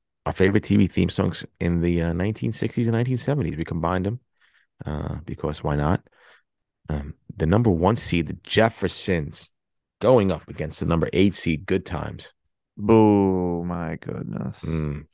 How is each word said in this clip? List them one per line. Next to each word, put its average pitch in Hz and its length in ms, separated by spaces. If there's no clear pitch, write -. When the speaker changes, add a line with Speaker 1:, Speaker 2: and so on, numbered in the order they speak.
Speaker 1:
our - 60
favorite 98 320
T 101 140
V 98 100
theme 90 220
songs 95 340
in 85 220
the, 85 220
uh, 85 100
nineteen 110 400
sixties 113 340
and 113 80
nineteen 123 220
seventies. 123 400
We 80 80
combined 85 400
them, 117 140
uh, 76 300
because - 380
why 76 120
not? 73 260
Um, 73 280
the 82 120
number 110 240
one 90 240
seed, 85 320
the 90 160
Jeffersons, - 1040
going 104 320
up 78 160
against 78 320
the - 60
number 82 260
eight 95 220
seed, 80 320
Good 92 200
Times. 80 480
Speaker 2:
Boo, 98 880
my 85 300
goodness. - 680
Speaker 1:
Mm, 76 520